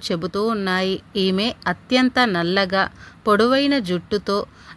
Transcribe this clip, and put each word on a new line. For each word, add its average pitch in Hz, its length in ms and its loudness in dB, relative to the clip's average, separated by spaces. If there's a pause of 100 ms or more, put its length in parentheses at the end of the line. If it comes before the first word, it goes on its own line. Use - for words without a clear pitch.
చెబుతూ 185 460 -4
ఉన్నాయి. 190 480 -2 (220)
ఈమె 190 300 0 (200)
అత్యంత 254 600 0
నల్లగా, 190 580 0 (380)
పొడవైన 262 560 2
జుట్టుతో, 190 600 -4 (380)